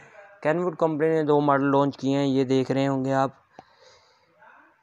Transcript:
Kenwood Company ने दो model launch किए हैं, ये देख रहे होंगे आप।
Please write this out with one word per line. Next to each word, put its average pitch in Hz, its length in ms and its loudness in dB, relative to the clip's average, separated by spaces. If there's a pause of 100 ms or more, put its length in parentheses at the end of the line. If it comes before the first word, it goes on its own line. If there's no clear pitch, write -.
(440)
Kenwood 165 360 -2
Company 160 280 0
ने 160 160 0
दो 147 160 4
model 139 260 2
launch 139 300 2
किए 135 200 -2
हैं, 139 100 -2
ये 135 180 0
देख 131 260 0
रहे 135 140 -2
होंगे 135 300 -2
आप। 135 200 -2 (1500)